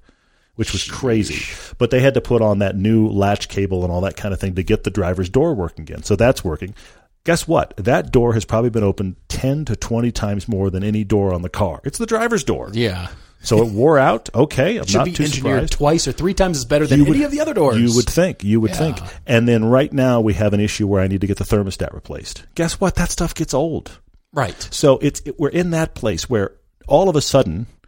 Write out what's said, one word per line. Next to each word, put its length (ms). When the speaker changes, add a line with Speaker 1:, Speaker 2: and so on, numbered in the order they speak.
Speaker 1:
Which 160
was 100
Speaker 2:
Sheesh. 100
Speaker 1:
crazy. 840
But 120
they 100
had 140
to 60
put 220
on 180
that 160
new 320
latch 400
cable 360
and 80
all 100
that 140
kind 180
of 60
thing 160
to 60
get 220
the 60
driver's 380
door 260
working 280
again. 200
So 140
that's 280
working. 300
Guess 240
what? 280
That 360
door 220
has 100
probably 260
been 140
opened 320
ten 360
to 120
twenty 360
times 340
more 240
than 140
any 200
door 280
on 100
the 60
car. 360
It's 140
the 80
driver's 380
door. 280
Speaker 2:
Yeah. 360
Speaker 1:
So 200
it 100
wore 260
out. 360
Okay, 420
I'm 80
Speaker 2:
It 40
should 100
Speaker 1:
not 60
Speaker 2:
be 80
Speaker 1:
too 120
Speaker 2:
engineered 320
Speaker 1:
surprised. 20
Speaker 2:
twice 360
or 40
three 200
times 240
as 80
better 220
than 140
Speaker 1:
You 60
would, 100
Speaker 2:
any 100
of 40
the 100
other 120
doors. 260
Speaker 1:
you 160
would 140
think. 340
You 200
would 80
Speaker 2:
Yeah. 80
Speaker 1:
think. 200
And 200
then 200
right 260
now 300
we 100
have 220
an 60
issue 260
where 160
I 60
need 120
to 60
get 100
the 80
thermostat 480
replaced. 520
Guess 260
what? 140
That 160
stuff 240
gets 180
old. 460
Speaker 2:
Right. 380
Speaker 1:
So 320
it's, 240
it, 120
we're 120
in 220
that 220
place 360
where 220
all 220
of 60
a 40
sudden, 460